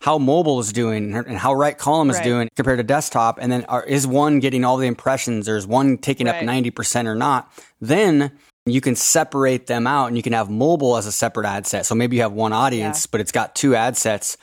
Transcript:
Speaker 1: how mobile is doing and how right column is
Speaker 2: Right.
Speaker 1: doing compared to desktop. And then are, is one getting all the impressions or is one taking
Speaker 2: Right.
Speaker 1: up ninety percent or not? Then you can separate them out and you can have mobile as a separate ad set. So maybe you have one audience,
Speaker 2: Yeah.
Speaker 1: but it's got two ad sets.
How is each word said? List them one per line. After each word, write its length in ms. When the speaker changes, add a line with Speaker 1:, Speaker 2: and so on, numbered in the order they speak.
Speaker 1:
how 160
mobile 420
is 140
doing 420
and 220
how 160
right 240
column 320
is 60
Speaker 2:
Right. 80
Speaker 1:
doing 300
compared 260
to 40
desktop. 560
And 100
then 140
are, 180
is 240
one 340
getting 220
all 140
the 120
impressions 600
or 80
is 100
one 300
taking 300
Speaker 2:
Right. 100
Speaker 1:
up 60
ninety 280
percent 380
or 60
not? 360
Then 520
you 160
can 120
separate 760
them 180
out 220
and 100
you 40
can 120
have 160
mobile 480
as 80
a 60
separate 340
ad 200
set. 200
So 80
maybe 220
you 60
have 100
one 200
audience, 520
Speaker 2:
Yeah. 60
Speaker 1:
but 120
it's 100
got 220
two 200
ad 220
sets. 460